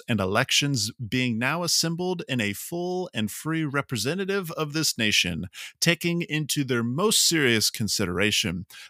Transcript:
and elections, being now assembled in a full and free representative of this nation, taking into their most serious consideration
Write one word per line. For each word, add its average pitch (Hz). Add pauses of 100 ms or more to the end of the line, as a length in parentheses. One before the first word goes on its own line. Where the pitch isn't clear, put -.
and 113
elections, 110 (180)
being 123
now 147
assembled 170
in 127
a 101
full 180
and -
free 160
representative 156
of 151
this 156
nation, 92 (340)
taking 170
into 151
their 123
most 156
serious 123
consideration 98 (220)